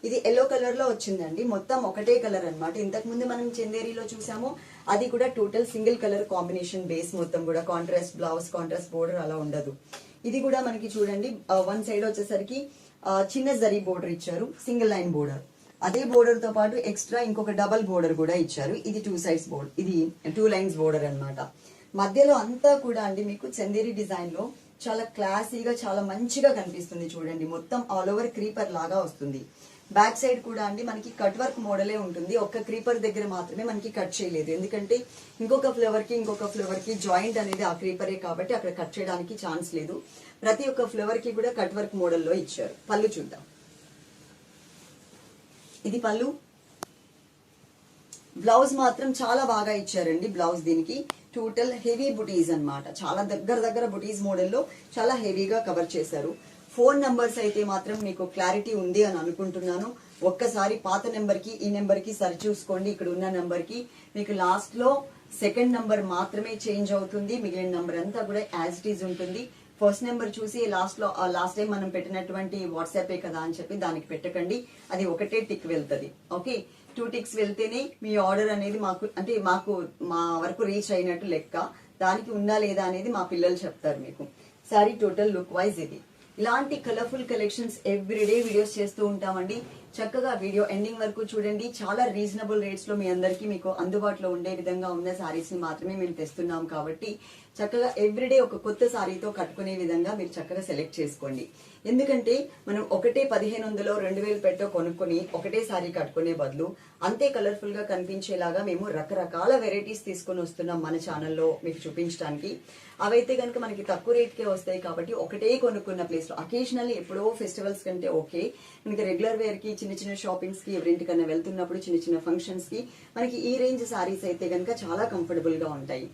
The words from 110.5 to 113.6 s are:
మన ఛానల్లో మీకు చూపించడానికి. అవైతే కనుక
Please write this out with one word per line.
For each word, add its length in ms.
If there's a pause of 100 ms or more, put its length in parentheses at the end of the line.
మన 80 (120)
ఛానల్లో 420 (160)
మీకు 200
చూపించడానికి. 640 (560)
అవైతే 340
కనుక 240